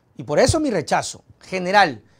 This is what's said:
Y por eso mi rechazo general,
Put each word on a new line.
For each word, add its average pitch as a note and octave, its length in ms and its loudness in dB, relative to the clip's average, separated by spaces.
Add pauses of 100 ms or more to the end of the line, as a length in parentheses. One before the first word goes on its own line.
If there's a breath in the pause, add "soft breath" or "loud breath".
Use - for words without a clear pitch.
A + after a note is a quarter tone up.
(160)
Y D3 60 -16
por D3 160 -2
eso C4 200 2
mi D4+ 120 -2
rechazo E3+ 520 -4 (180)
general, F#3 640 0 (180 soft breath)